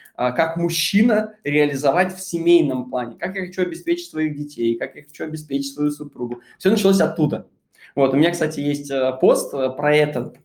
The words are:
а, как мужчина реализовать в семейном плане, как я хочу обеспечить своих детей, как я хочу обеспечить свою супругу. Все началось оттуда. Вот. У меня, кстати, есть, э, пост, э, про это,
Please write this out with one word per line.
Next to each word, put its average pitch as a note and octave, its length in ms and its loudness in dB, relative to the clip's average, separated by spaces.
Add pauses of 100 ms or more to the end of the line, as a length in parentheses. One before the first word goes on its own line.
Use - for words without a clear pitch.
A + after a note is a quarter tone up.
(160)
а, B2 160 -2
как D#3+ 240 0
мужчина G#3 760 2 (100)
реализовать D3 720 2
в - 60 -14
семейном D#3+ 680 2
плане, B2 280 -6
как F#3+ 180 -8
я F#3 120 -6
хочу F#3 160 -4
обеспечить E3+ 480 -4
своих D#3 260 -4
детей, A#2 400 -2
как - 180 -8
я D3 80 -20
хочу - 220 -14
обеспечить C#3+ 480 -6
свою D3 180 -2
супругу. B2+ 500 -10 (180)
Все F#3+ 100 0
началось F#3+ 320 4
оттуда. D3 460 0 (480)
Вот. C3+ 180 4
У C3+ 40 2
меня, E3 140 4
кстати, D3+ 280 -2
есть, C#3+ 300 -4
э, C3 320 0
пост, - 320 4
э, C3 160 -2
про D3 260 2
это, D3 380 0 (120)